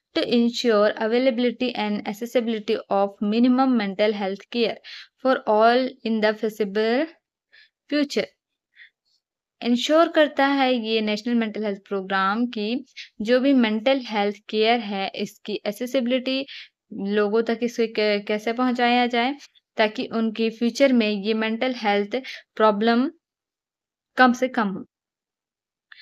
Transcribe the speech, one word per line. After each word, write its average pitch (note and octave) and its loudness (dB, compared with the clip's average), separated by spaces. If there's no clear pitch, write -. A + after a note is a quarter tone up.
To - 0
ensure A#3 2
availability B3 0
and G#3 -4
accessibility A3+ -2
of G3 2
minimum B3 2
mental G#3 0
health G3 -6
care A3+ 0
for C4 4
all A#3 4
in A3 0
the G#3+ 2
feasible A3 -2
future। C#4+ 0
इंश्योर D4 2
करता D4+ 2
है C4+ 2
ये A3 -2
नेशनल G#3+ -2
मेंटल G#3+ -2
हेल्थ G3+ -4
प्रोग्राम G3 -2
की A#3 -6
जो B3 2
भी C#4 4
मेंटल A#3+ 2
हेल्थ G#3 -2
केयर A3 2
है G3+ -6
इसकी - -8
एक्सेसिबिलिटी B3+ -2
लोगों G#3 0
तक A3+ -4
इसको A#3 -2
कै-, G#3+ 0
कैसे G#3+ -4
पहुंचाया B3 0
जाए B3 -2
ताकि A3 0
उनके A3+ -2
फ्यूचर A#3+ 2
में A3 4
ये G#3 -2
मेंटल A3 -2
हेल्थ G#3 0
प्रॉब्लम A3+ 2
कम B3+ 6
से B3+ -2
कम A#3+ -2
हो। F#3+ -8